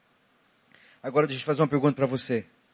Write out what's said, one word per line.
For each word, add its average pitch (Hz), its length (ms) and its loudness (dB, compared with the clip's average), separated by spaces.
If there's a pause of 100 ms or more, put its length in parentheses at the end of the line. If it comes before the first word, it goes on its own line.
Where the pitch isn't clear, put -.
(1040)
Agora 135 240 2
deixa 131 160 -6
eu - 40 -10
fazer 151 160 2
uma 147 60 2
pergunta 139 280 2
para 135 100 0
você 123 400 -2 (280)